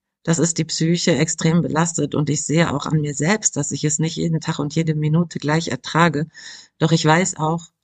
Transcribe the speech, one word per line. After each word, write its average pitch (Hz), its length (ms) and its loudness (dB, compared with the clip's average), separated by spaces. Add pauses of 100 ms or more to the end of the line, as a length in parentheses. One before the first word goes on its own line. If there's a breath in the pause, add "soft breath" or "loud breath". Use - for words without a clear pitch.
(220)
dass 165 160 0
es 170 160 0
die 180 100 -2
Psyche 170 520 0
extrem 160 460 2
belastet 147 520 -2
und 147 160 0
ich 151 140 -2
sehe 156 280 2
auch 135 140 -4
an 156 140 2
mir 147 140 -4
selbst, 202 420 0
dass 143 160 -4
ich 139 120 -4
es 151 140 -2
nicht 160 180 -2
jeden 160 240 0
Tag - 180 -4
und 147 160 -4
jede 156 200 0
Minute 156 440 0
gleich 160 300 0
ertrage. 156 600 0 (500 loud breath)
Doch 160 140 2
ich 165 120 4
weiß 165 320 2
auch, 160 300 -2 (180)